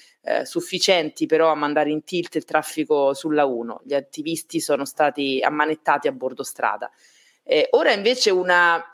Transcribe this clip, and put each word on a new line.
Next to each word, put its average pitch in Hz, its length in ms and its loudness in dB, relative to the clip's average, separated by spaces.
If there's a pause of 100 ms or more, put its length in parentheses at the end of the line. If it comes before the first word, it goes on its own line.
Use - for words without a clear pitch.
(220)
eh, - 240 -2
sufficienti 170 800 0
però 160 240 4
a 151 40 2
mandare 147 360 0
in 156 120 -4
tilt 175 340 -6
il 151 80 -2
traffico 147 680 0
sulla 147 320 0
uno. 117 400 -4
Gli 139 100 -6
attivisti 151 680 -6
sono 139 260 -2
stati 139 560 -2
ammanettati 151 680 0
a 135 40 -2
bordo 127 300 -8
strada. 107 480 -6 (600)
Eh, - 200 4
ora 294 220 4
invece 220 360 0
una 175 640 4